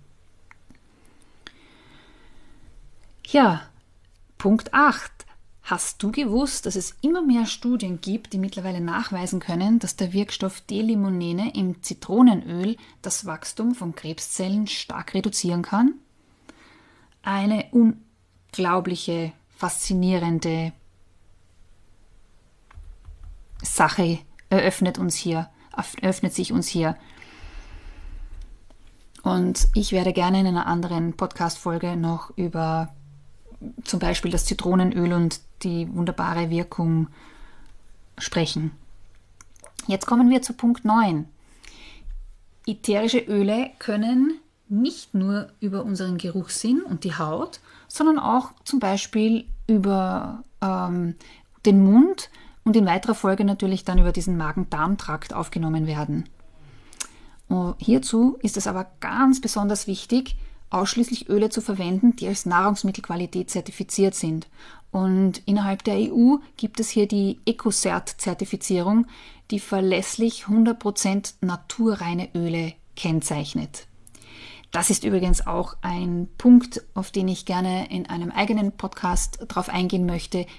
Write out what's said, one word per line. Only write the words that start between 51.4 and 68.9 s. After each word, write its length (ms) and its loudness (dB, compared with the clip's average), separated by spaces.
den 200 10
Mund 460 8
und 100 6
in 120 6
weiterer 280 0
Folge 300 2
natürlich 400 0
dann 140 2
über 120 10
diesen 260 0
Magen-Darm-Trakt 960 -4
aufgenommen 540 -2
werden. 420 -4
Und 300 -2
hierzu 640 2
ist 140 -4
es 100 -4
aber 320 -6
ganz 420 2
besonders 460 -2
wichtig, 480 -2
ausschließlich 580 -2
Öle 220 2
zu 100 -6
verwenden, 560 2
die 100 -8
als 200 -4
Nahrungsmittelqualität 1040 0
zertifiziert 640 -2
sind. 340 -4
Und 560 2
innerhalb 380 0
der 140 0
E 120 0
U 300 6
gibt 240 -4
es 80 -2
hier 200 2
die 380 0
Ecocert-Zertifizierung, 1600 0